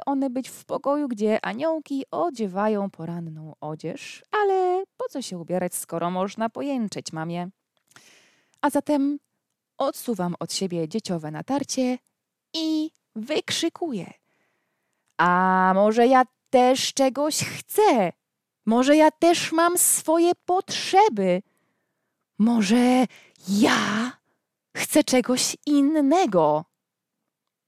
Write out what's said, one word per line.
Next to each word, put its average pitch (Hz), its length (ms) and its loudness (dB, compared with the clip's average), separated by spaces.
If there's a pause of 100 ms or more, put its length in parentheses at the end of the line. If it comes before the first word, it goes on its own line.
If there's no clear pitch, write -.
one 269 240 -2
być 247 180 -8
w - 160 -20
pokoju, 285 440 -4
gdzie 214 360 -2
aniołki 277 640 -4
odziewają 208 800 -4
poranną 165 680 -12
odzież, - 720 -12
ale 381 540 0 (120)
po 508 120 -8
co 269 140 -10
się 180 160 -10
ubierać, 180 360 -4
skoro 170 360 -6
można 196 380 -4
pojęczeć 254 640 -6
mamie? 170 360 -8 (1120)
A 294 100 0
zatem 285 480 0 (600)
odsuwam 185 640 -4
od 170 120 -8
siebie 170 360 -4
dzieciowe 165 420 -6
natarcie 254 680 -4 (560)
i 320 360 -2 (260)
wykrzykuję: 302 960 -6 (1080)
"A 185 560 4
może 220 320 4
ja 262 160 6 (280)
też 254 440 4
czegoś 277 500 0
chcę? 277 680 2 (540)
Może 254 300 4
ja 311 140 8
też 330 420 0
mam 349 260 2
swoje 339 540 2 (120)
potrzeby? 339 960 0 (960)
Może 240 680 4 (420)
ja 214 640 0 (640)
chcę - 280 0
czegoś - 520 0 (100)
innego?" 277 960 2 (1040)